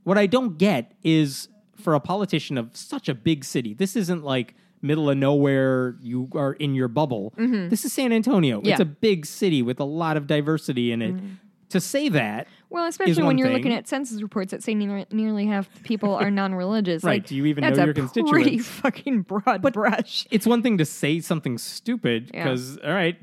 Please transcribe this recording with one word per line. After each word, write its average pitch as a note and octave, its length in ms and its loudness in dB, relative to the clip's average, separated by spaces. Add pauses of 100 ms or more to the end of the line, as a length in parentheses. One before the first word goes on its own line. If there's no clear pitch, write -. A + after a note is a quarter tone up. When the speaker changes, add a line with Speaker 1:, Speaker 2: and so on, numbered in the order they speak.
Speaker 1:
What F#3+ 140 2
I G#3 100 4
don't A#3 300 0
get D#3+ 380 0 (100)
is D#3 440 2 (280)
for D#3+ 180 0
a C#3+ 60 4
politician F3 580 -2
of A#2 180 -8
such - 320 -12
a C#3 60 0
big C#3+ 300 -2
city, A#2 300 -6
this F#3+ 220 -2
isn't, F3 280 -2
like, C3 300 -2 (280)
middle D3 260 0
of C#3 80 4
nowhere, C3+ 840 2
you B2+ 340 -6
are C#3+ 200 -2
in C#3+ 200 -2
your B2+ 140 0
bubble. A#2 480 -2
Speaker 2:
Mm-hmm. A3 320 -2
Speaker 1:
This G#3+ 160 -2
is C4+ 80 -6
San B3+ 200 0
Antonio. F#3+ 480 2
It's G3+ 80 -2
Speaker 2:
Yeah. F#3+ 140 4
Speaker 1:
a - 20 2
big D#3+ 420 0
city D#3+ 360 0
with B2 180 -2
a C#3+ 40 -2
lot D#3 320 -2
of D3 100 -4
diversity D3 640 0
in A#2 100 -2
it. F#2 140 -4
Speaker 2:
Mm-hmm. C#3 100 -10 (440)
Speaker 1:
To F#3 100 0
say C#4+ 300 -2
that A#2 380 -2 (200)
Speaker 2:
Well, E4+ 160 -4
Speaker 1:
is E4+ 120 -4
Speaker 2:
especially F#4 260 2
when C#4 60 4
Speaker 1:
one C4 100 4
Speaker 2:
you're C4 80 2
Speaker 1:
thing. C4 100 2
Speaker 2:
looking B3+ 160 0
at - 160 -6
census B3 320 -6
reports G3 300 -6
that - 120 -10
say A3 120 -4
near-, G3+ 360 -4
nearly G#3+ 360 -2
half G3+ 260 -2
the - 80 -20
people G3+ 340 -2
are G3+ 160 0
Speaker 1:
<laughs> G3 120 0
Speaker 2:
non-religious. F#3 600 -2
Speaker 1:
Right. F#3+ 200 0
Speaker 2:
Like, - 60 -14
Speaker 1:
Do D3+ 60 -6
you C#3 120 0
even C#3+ 160 0
Speaker 2:
that's D4+ 160 4
Speaker 1:
know F3+ 60 6
Speaker 2:
a - 20 4
Speaker 1:
your D3+ 80 2
Speaker 2:
pretty C#3+ 280 0
Speaker 1:
constituents? D4 460 4
Speaker 2:
fucking B3+ 540 -2
broad G3 400 0
Speaker 1:
But C4 100 2
Speaker 2:
brush. - 580 0
Speaker 1:
it's G#3+ 160 2
one A#3+ 160 4
thing A3+ 140 4
to D#3 80 4
say D#3 360 -2
something D3 360 -2
stupid B2+ 800 -4
Speaker 2:
Yeah. E3 100 -6
Speaker 1:
'cause, B2+ 400 -4
all D3 80 0
right, F3 300 2